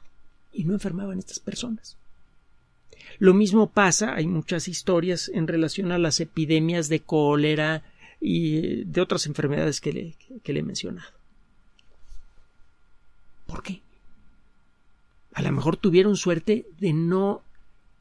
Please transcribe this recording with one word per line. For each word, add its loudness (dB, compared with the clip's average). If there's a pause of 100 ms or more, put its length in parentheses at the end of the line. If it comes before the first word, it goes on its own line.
(520)
y -4
no 0
enfermaban -4
estas -10
personas. -10 (1200)
Lo 8
mismo 6
pasa, 2
hay -2
muchas -2
historias -2
en 0
relación 0
a 0
las 2
epidemias 0
de 2
cólera 2 (360)
y 0
de -2
otras 0
enfermedades -2
que -4
le, -8 (280)
que -8
le -2
he -4
mencionado. -10 (2500)
¿Por -10
qué? -10 (1500)
A -6
lo 0
mejor 0
tuvieron 4
suerte 0 (160)
de 0
no 0 (580)